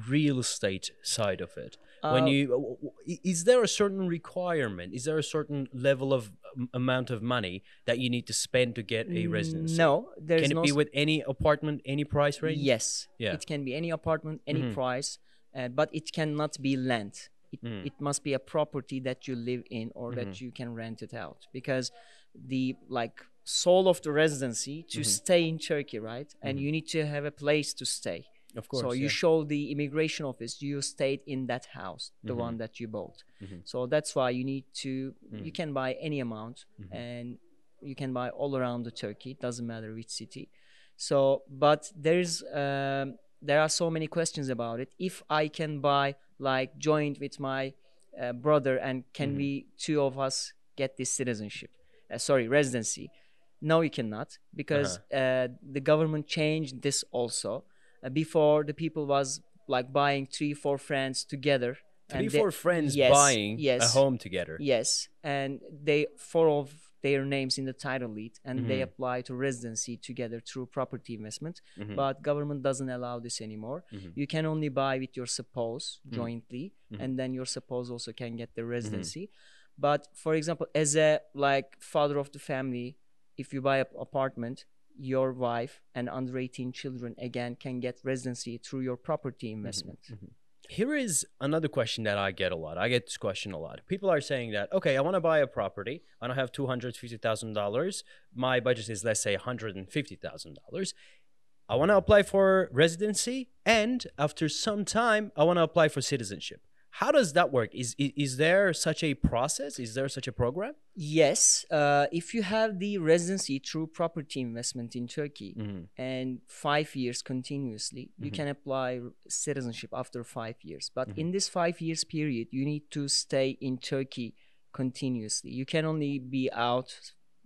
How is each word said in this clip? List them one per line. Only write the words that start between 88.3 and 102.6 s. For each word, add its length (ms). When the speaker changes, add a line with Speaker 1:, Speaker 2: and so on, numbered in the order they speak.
Speaker 2:
through 220
your 180
property 500
Speaker 1:
Mm-hmm. 120
Speaker 2:
investment. 400
Speaker 1:
Mm-hmm. 140
Here 260
is 320
another 280
question 360
that 140
I 140
get 200
a 40
lot. 200
I 140
get 160
this 100
question 360
a 60
lot. 300
People 220
are 100
saying 320
that, 200
"Okay, 260
I 20
wanna 200
buy 180
a 80
property. 560
I 60
don't 100
have 160
two 140
hundred 300
fifty 200
thousand 380
dollars. 500
My 260
budget 300
is, 180
let's 140
say, 120
a 140
hundred 260
and 140
fifty 180
thousand 460
dollars. 300
I 80
wanna 160
apply 260
for 340